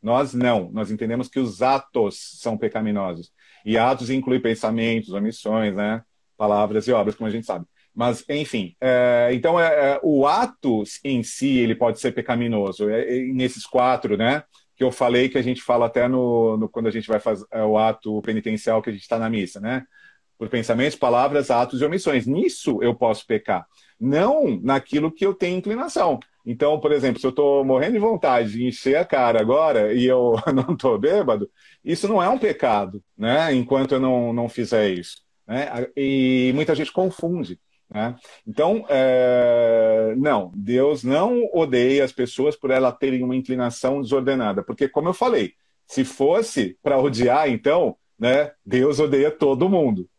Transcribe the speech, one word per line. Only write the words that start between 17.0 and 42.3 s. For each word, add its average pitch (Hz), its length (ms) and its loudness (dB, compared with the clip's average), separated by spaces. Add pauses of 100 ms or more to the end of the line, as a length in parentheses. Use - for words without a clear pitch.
vai 110 120 0
fazer, 104 300 -4
é, 113 140 -4
o 107 140 4
ato 107 420 0
penitencial 110 600 -2
que - 80 -8
a - 20 -6
gente 98 160 -14
tá 113 100 -2
na 113 120 -2
missa, 101 300 -4
né? 123 220 -6 (560)
Por 110 120 -8
pensamentos, 123 440 0
palavras, 135 560 2
atos 120 300 0
e 143 60 0
omissões. 151 400 -2
Nisso 147 560 -2
eu 120 120 2
posso 110 320 -2
pecar. 104 400 -4 (320)
Não 156 640 0
naquilo 139 480 0
que 160 140 -6
eu 196 80 2
tenho 185 240 -2
inclinação. 202 640 -2 (240)
Então, 147 340 0
por 151 140 0
exemplo, 131 260 0
se - 80 -4
eu 131 60 0
tô 139 320 4
morrendo 135 300 2
de 226 40 2
vontade 131 540 2
de 120 140 -4
encher 131 320 0
a 175 80 2
cara 120 340 2
agora 120 540 2
e 123 100 2
eu 123 300 4 (100)
<laughs> 156 100 0
não 131 220 0
tô 120 220 0
bêbado, 127 520 0 (320)
isso 170 240 -4
não 202 160 2
é 180 60 2
um 262 100 2
pecado, 107 640 0 (140)
né? 139 380 0
Enquanto 131 380 0
eu 131 80 2
não, 123 340 0
não 120 120 -2
fizer 113 440 0
isso, 90 320 -8 (260)
né? 127 480 -6
E 131 580 2
muita 151 200 0
gente 147 180 -6
confunde, 180 680 -4 (300)
né? 113 260 -6 (320)
Então, 170 380 0 (560)
é... 113 800 4
não, 117 360 0
Deus 123 480 0
não 196 500 0
odeia 135 520 2
as 127 80 -6
pessoas 131 440 -2